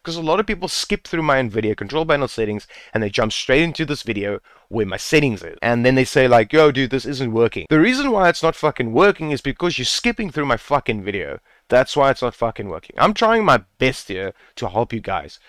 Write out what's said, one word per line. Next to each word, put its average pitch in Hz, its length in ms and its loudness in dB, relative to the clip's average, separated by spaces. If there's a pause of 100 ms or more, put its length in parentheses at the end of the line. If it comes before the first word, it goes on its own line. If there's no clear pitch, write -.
'Cause 165 140 -10
a 170 40 -8
lot 160 180 0
of 214 80 -2
people 185 220 -6
skip - 380 -4
through 165 160 -2
my 139 180 2
NVIDIA 107 340 -2
control 135 300 -4
panel 143 240 0
settings 104 380 -4 (260)
and 110 100 -2
they 104 60 0
jump 110 240 0
straight 139 300 2
into 160 240 -4
this 139 160 -6
video 101 380 -6 (280)
where 107 160 -2
my 95 140 -6
settings 135 440 0
is. 82 200 -14
And 120 240 2
then 131 80 4
they 131 100 4
say 131 240 4
like, 117 240 4
"Yo, 156 180 6
dude, 131 200 0
this 131 160 -4
isn't 127 260 -4
working." 113 380 0
The 156 100 6
reason 262 300 2
why 196 180 2
it's - 140 0
not 160 140 0
fucking 131 360 -2
working 156 380 2
is 139 100 -4
because 160 380 -4
you're 123 80 -4
skipping 226 440 -2
through 147 140 -4
my 120 140 0
fucking 120 460 -2
video. 92 340 -6 (300)
That's 131 280 2
why 139 140 4
it's 127 100 -2
not 120 140 -4
fucking 110 340 -4
working. - 300 -14
I'm 196 160 2
trying 220 320 2
my 131 120 6 (200)
best - 300 -2
here 95 260 -6 (220)
to 113 120 -6
help 104 240 -2
you 113 80 -6
guys. 82 380 -8 (100)